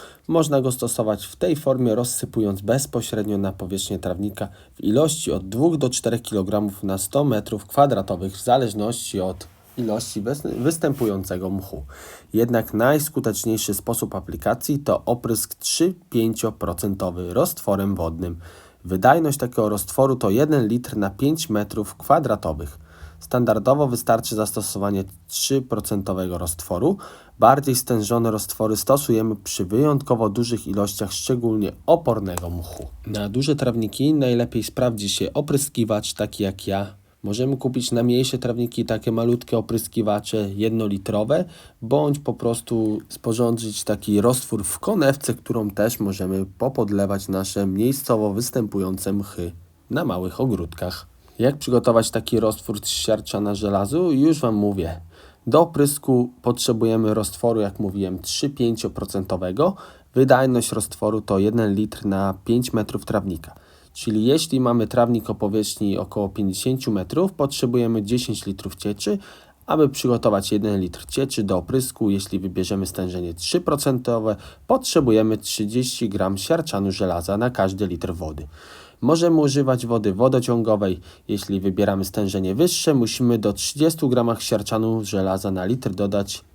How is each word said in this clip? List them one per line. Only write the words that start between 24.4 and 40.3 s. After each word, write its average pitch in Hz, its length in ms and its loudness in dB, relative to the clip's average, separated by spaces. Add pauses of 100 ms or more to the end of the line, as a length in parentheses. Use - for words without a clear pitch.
trzy - 340 0
procentowego 98 760 -4
roztworu. 90 600 -2 (420)
Bardziej 135 360 6
stężone 113 560 0
roztwory 107 460 -2
stosujemy 113 580 2
przy - 300 -6
wyjątkowo 120 640 2
dużych 117 380 -2
ilościach, 101 460 -2
szczególnie 113 580 -2 (140)
opornego 98 640 0
mchu. 82 380 -8 (200)
Na 104 220 -4
duże 135 260 0
trawniki 123 580 0
najlepiej 120 500 2
sprawdzi 110 460 -2
się - 240 -2
opryskiwacz 127 800 0
taki 107 300 -4
jak 95 240 -4
ja. 98 280 -4 (280)
Możemy 123 340 -2
kupić 127 340 -2
na 117 120 2
mniejsze 123 340 2
trawniki 120 480 -2
takie 113 260 -2
malutkie 117 460 0
opryskiwacze 107 1000 -2